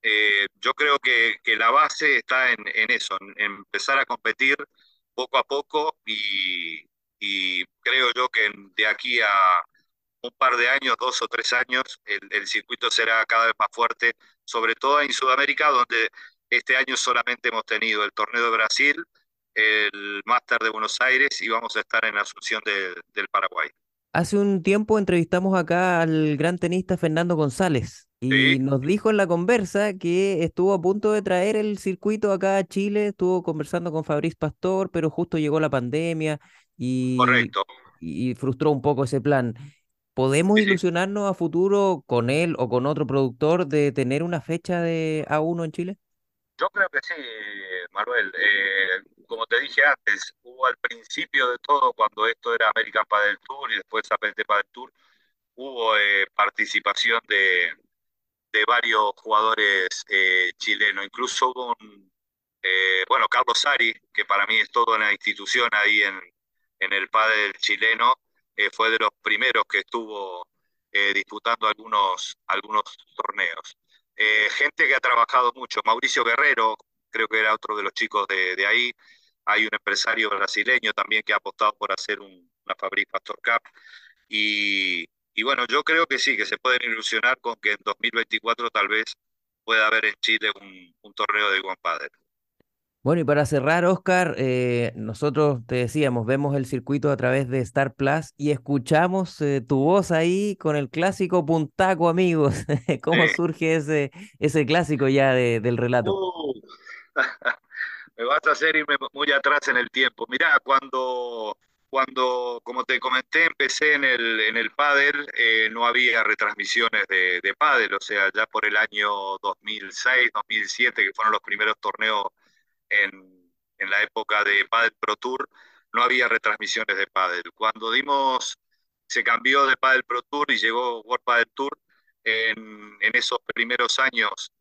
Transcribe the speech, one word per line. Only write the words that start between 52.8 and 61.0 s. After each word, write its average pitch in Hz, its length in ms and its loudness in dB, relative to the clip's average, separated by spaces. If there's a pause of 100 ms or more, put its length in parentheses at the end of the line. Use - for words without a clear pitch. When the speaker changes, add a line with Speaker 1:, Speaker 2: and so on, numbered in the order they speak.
Speaker 1:
Padel 104 380 0
Tour 135 240 -10
y 110 60 -2
después 107 340 -6
A 107 80 0
P 104 140 -4
T 107 120 -8
Padel 104 280 0
Tour, 127 200 -18 (640)
hubo, 120 420 -2
eh, 101 380 4
participación 104 920 0
de, 92 420 2 (840)
de 107 140 2
varios 113 520 2
jugadores, 107 880 0
eh, 92 500 2
chilenos. 101 460 -2